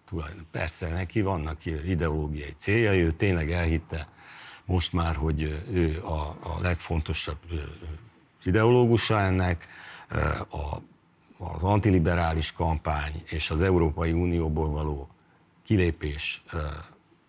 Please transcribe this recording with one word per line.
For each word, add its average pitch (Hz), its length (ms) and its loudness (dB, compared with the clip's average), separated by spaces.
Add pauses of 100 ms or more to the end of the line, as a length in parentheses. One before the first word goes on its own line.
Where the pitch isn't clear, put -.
Tulajdon-, 80 460 -10
persze, 85 380 -6
neki 90 340 -2
vannak 80 420 -2
ideológiai 76 920 -2
céljai, 101 440 2
ő 82 120 4
tényleg 85 380 0
elhitte 82 580 -2 (560)
most 90 280 0
már, 82 220 0
hogy, 76 280 -2
ö, 78 300 -6
ő 82 300 0
a, 76 260 -4
a 80 320 -8
legfontosabb, 80 760 -2 (120)
ö, 82 60 -6 (880)
ideológusa 113 760 6
ennek, 92 460 2 (420)
ö, 78 100 -4 (380)
a, 73 260 -6 (560)
az 85 240 -6
antiliberális 87 880 4
kampány 78 720 -2
és - 260 -4
az 80 120 2
Európai 82 500 2
Unióból 82 580 0
való 73 380 -4 (540)
kilépés, 82 800 0 (100)
ö, 85 60 -4 (720)